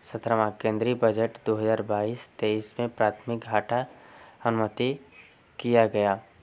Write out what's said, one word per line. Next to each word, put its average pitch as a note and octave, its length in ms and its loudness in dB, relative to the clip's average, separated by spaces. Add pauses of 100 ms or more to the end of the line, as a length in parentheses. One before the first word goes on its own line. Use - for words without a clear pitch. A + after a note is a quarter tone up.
सत्रहवाँ, A2 560 0
केंद्रीय A2+ 340 2
बजट A2+ 500 2
दो A2 120 0
हज़ार A2 260 0
बाईस G#2+ 460 -4 (100)
तेईस A2 400 -2
में A#2+ 100 -2
प्राथमिक A#2 520 -2
घाटा A2+ 440 -2 (560)
अनुमति A#2 520 -2 (640)
किया A#2+ 280 4
गया। G#2 320 0 (240)